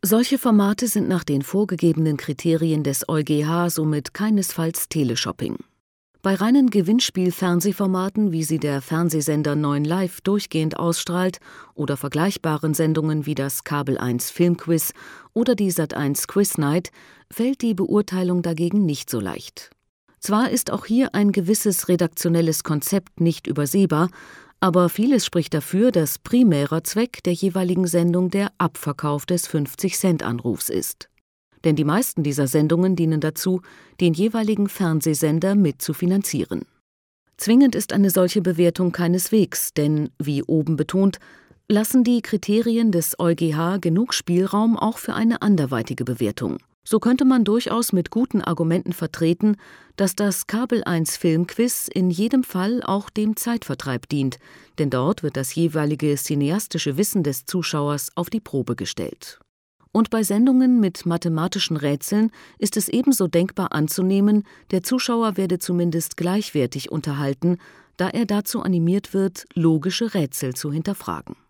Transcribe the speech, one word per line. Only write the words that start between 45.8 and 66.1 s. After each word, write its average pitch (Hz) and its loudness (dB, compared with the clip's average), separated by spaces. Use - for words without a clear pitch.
Bewertung. 110 -4
So 214 2
könnte 254 2
man 254 6
durchaus 226 0
mit 175 0
guten 226 0
Argumenten 170 -2
vertreten, 170 0
dass 196 0
das 202 -2
Kabel 233 -2
eins 165 -2
Filmquiz 175 0
in 185 0
jedem 226 0
Fall 202 -2
auch 196 -4
dem 214 -2
Zeitvertreib 139 -4
dient, 135 -2
denn 143 0
dort 131 0
wird 143 -4
das 131 -6
jeweilige 151 0
cineastische 147 -2
Wissen 202 0
des 139 -4
Zuschauers 147 -2
auf 175 -4
die 226 -4
Probe - -4
gestellt. - -10
Und 220 2
bei 220 0
Sendungen 254 4
mit 185 0
mathematischen 170 -2
Rätseln 151 0
ist - -2
es 214 -2
ebenso 240 2
denkbar 180 0
anzunehmen, 196 2
der 185 0
Zuschauer 233 -2
werde 180 -2
zumindest 175 -2